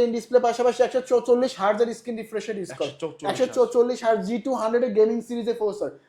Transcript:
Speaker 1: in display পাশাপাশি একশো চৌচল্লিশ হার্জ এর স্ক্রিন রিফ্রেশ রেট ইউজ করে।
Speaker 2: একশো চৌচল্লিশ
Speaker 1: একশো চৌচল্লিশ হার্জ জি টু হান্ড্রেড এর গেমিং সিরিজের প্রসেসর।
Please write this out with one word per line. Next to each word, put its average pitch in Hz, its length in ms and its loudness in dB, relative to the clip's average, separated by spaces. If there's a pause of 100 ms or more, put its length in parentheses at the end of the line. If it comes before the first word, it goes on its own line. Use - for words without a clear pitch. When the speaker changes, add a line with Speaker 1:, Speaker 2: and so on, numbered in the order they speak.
Speaker 1:
in 233 120 2
display 240 320 2
পাশাপাশি 233 380 2
একশো 254 160 -2 (100)
চৌচল্লিশ 247 400 2 (100)
হার্জ 208 220 2
এর 233 60 -2 (100)
স্ক্রিন 233 220 -8
রিফ্রেশ 214 260 -8
রেট 214 140 -6
ইউজ 165 180 -10
করে। 143 100 -2
Speaker 2:
একশো - 140 -16
চৌচল্লিশ 156 280 -6
Speaker 1:
একশো 254 140 0 (120)
চৌচল্লিশ 240 480 2
হার্জ 226 140 4 (100)
জি 233 60 -2 (100)
টু 277 60 -2 (100)
হান্ড্রেড 233 260 0
এর 208 120 -4
গেমিং 226 180 4 (100)
সিরিজের 233 340 -4
প্রসেসর। 190 300 -4 (180)